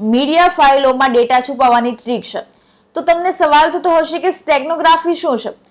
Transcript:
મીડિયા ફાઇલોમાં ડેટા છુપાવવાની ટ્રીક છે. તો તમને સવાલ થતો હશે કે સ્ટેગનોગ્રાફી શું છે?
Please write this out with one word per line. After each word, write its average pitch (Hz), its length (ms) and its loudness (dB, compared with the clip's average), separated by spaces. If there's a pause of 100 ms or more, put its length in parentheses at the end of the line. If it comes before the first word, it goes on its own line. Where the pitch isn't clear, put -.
મીડિયા 285 480 2
ફાઇલોમાં 269 640 2
ડેટા 240 280 2
છુપાવવાની 247 520 0
ટ્રીક 226 300 -8
છે. - 180 -12 (540)
તો 330 60 -6
તમને 339 300 0
સવાલ 311 400 2
થતો 359 200 -2
હશે 320 280 0
કે 349 120 -2
સ્ટેગનોગ્રાફી 311 840 0
શું 294 240 -2
છે? 208 120 -10 (200)